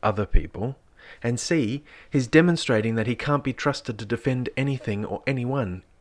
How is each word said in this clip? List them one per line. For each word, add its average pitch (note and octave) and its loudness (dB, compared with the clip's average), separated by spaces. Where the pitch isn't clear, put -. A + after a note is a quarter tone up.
other G#2 0
people, - 2
and A#2+ 0
C, C#3+ 0
he's C3 0
demonstrating B2+ 4
that A2 0
he A#2+ 0
can't C#3+ -2
be C3 -2
trusted - -4
to A2 -10
defend B2 -2
anything B2+ -2
or - -6
anyone B2 -2